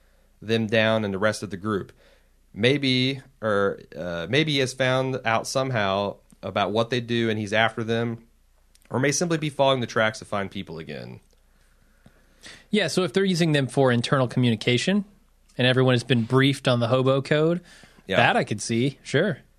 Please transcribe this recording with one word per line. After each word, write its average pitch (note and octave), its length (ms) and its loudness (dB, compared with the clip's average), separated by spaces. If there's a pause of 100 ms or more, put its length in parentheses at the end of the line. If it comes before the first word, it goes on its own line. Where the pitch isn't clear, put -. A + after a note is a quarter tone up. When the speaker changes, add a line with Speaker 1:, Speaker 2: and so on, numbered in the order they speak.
(400)
Speaker 1:
them A2+ 280 -2
down A2 360 2
and G2+ 80 -4
the F#2+ 60 -4
rest G#2+ 240 -2
of G2+ 80 -10
the F#2+ 80 -10
group. G2 340 -4 (600)
Maybe, C3 680 0 (220)
or, G2+ 380 0 (140)
uh, E2+ 360 -6
maybe D3+ 220 0
he C#3 80 0
has B2+ 120 0
found C3 540 -2
out A2+ 200 0
somehow G#2 720 -2 (260)
about G2 300 -2
what A#2 160 0
they B2 140 -2
do A#2 260 -2
and A2 100 -2
he's G#2 140 -6
after A2 320 2
them, A2+ 400 -4 (640)
or A2+ 100 -4
may C#3 140 2
simply E3+ 240 -2
be D3+ 140 -6
following C3+ 300 2
the A#2 60 -2
tracks A2 340 -2
to - 40 -16
find G2 260 -6
people E2+ 280 -10
again." C2 420 -14 (1500)
Speaker 2:
Yeah, G3 180 2
so F#3 160 0
if D#3 80 -4
they're F#3+ 120 2
using E3+ 280 2
them C#3+ 140 4
for C3 260 4
internal A#2+ 360 2
communication B2 760 2 (520)
and B2 100 2
everyone B2+ 280 4
has A#2+ 100 0
been A#2+ 180 2
briefed C3 460 2
on A#2+ 120 2
the A#2 80 0
hobo C3 340 2
code, D#3+ 380 0 (460)
Speaker 1:
Yeah. F#2 100 -2
Speaker 2:
that C#3+ 200 4
I G3 80 0
could G#2+ 160 -6
see, A#2+ 420 -2
sure. E3 360 -2 (200)